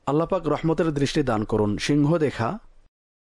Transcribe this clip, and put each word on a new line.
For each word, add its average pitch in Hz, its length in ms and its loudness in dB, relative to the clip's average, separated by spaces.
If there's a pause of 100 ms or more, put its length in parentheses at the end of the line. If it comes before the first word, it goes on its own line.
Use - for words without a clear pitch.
আল্লাহ 160 200 0
পাক 175 200 -2
রহমতের 160 440 0
দৃষ্টি 143 320 0
দান 113 220 0
করুন। 104 340 0
সিংহ 147 400 2
দেখা 139 400 -2 (640)